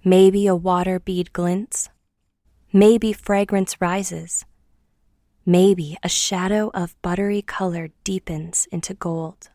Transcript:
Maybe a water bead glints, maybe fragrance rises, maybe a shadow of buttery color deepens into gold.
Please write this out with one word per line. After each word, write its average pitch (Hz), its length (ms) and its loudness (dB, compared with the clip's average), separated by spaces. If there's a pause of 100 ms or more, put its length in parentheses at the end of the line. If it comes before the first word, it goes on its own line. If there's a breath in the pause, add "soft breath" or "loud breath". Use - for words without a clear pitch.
Maybe 190 420 6
a 190 80 4
water 180 460 0
bead 180 320 -6
glints, 180 560 -4 (840)
maybe 214 400 6
fragrance 196 680 -2
rises, 175 640 -6 (1000)
maybe 180 560 2
a 175 80 -6
shadow 202 640 -2
of 175 260 -8
buttery 202 400 -2
color 170 480 -6 (160)
deepens 170 680 -6
into 180 220 -8
gold. 165 640 -8